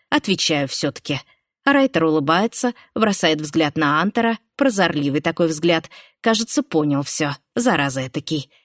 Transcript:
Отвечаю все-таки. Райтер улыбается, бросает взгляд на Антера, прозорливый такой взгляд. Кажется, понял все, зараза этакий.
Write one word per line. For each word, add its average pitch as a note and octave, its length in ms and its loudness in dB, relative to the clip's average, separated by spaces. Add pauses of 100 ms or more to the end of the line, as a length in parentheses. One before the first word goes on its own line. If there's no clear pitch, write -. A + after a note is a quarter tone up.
(100)
Отвечаю E3+ 580 0
все-таки. - 520 -6 (440)
Райтер C4+ 400 2
улыбается, D#3+ 680 0 (200)
бросает F#3 460 0
взгляд D3+ 360 -2
на D3+ 240 2
Антера, A3+ 380 0 (180)
прозорливый E3 640 0
такой E3 280 0
взгляд. D#3+ 420 0 (300)
Кажется, A3+ 420 0
понял D3 400 0
все, C#3+ 320 -4 (200)
зараза C#3+ 520 0
этакий. D3+ 440 -6 (140)